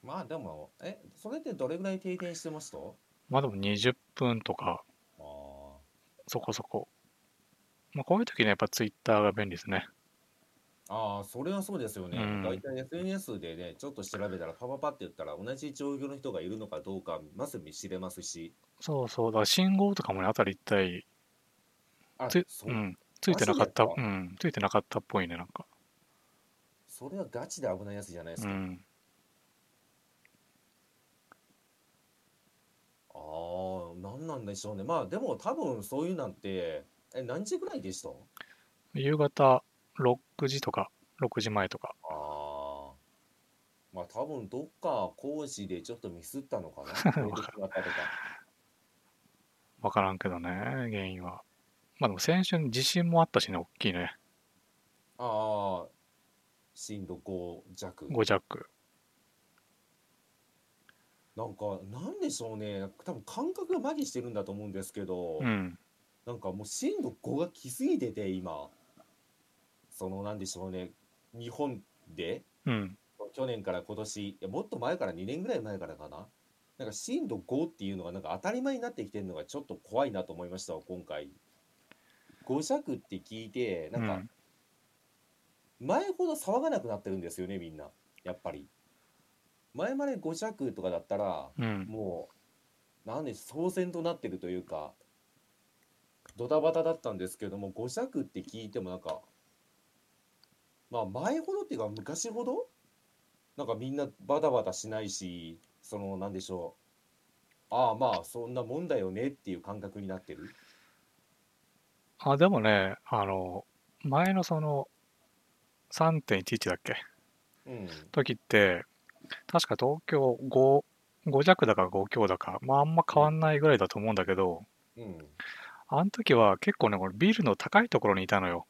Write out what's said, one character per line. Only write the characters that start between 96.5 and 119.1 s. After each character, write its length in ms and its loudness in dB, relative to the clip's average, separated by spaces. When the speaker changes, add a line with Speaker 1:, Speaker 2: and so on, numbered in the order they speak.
Speaker 1:
バ 120 4
タ 100 2
だ 100 2
っ 80 -4
た 120 -4
ん 60 -6
で 100 -4
す 100 -12
け 100 -6
ど 80 -8
も、 140 -6
五 180 -6
弱 340 -2
っ 20 -2
て 180 -10
聞 220 -12
い 60 -12
て 100 -4
も 100 -6
な 60 -6
ん 40 -10
か、 200 -8
ま 100 -2
あ、 60 0
前 340 -2
ほ 120 -6
ど 100 -2
っ 40 -6
て 80 -6
い 20 -6
う 40 -4
か、 80 -2
昔 420 -8
ほ 140 -6
ど、 240 -4
な 80 -6
ん 20 -8
か 80 -2
み 160 -8
ん 60 -4
な 120 -2
バ 200 0
タ 100 4
バ 140 4
タ 80 -2
し 160 -8
な 120 -4
い 80 -6
し、 520 -10
そ 160 -10
の、 200 -6
な 100 -6
ん 40 -8
で 80 -6
し 100 -12
ょ 260 -8
う。 40 -4
あ 180 6
あ、 20 2
ま 260 4
あ、 40 -10
そ 220 -8
ん 60 -8
な 100 -2
も 180 -4
ん 80 -6
だ 100 2
よ 120 0
ね 180 -2
っ 20 0
て 200 -12
い 40 -2
う 80 -10
感 180 -10
覚 200 -10
に 80 -8
な 80 -6
っ 40 -8
て 140 -14
る。 200 -14
Speaker 2:
あ、 180 4
で 120 8
も 120 4
ね、 360 6
あ 180 2
の、 400 -4
前 320 4
の 80 4
そ 180 0
の、 280 0
三 300 4
点 180 2
一 120 -2
一 160 0
だ 80 2
っ 80 -10
け？ 100 -2
Speaker 1:
う 60 -10
ん。 160 -8
Speaker 2:
時 220 2
っ 20 -6
て、 480 6